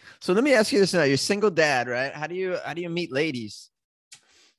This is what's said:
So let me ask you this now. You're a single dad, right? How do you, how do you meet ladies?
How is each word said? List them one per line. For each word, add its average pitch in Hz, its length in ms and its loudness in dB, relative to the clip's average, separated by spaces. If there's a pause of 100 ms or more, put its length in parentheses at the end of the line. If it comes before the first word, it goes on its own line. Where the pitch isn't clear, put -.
(220)
So 185 120 0
let 233 100 2
me 294 80 4
ask 214 180 4
you 240 80 2
this 190 140 4
now. 170 120 2
You're 139 100 4
a 135 40 2
single 202 320 0
dad, 143 380 0
right? 127 240 -4
How 151 140 -10
do 165 80 -8
you, 185 280 -4
how 139 120 -8
do 175 80 -8
you 175 80 -8
meet 170 200 -4
ladies? 131 600 -4 (880)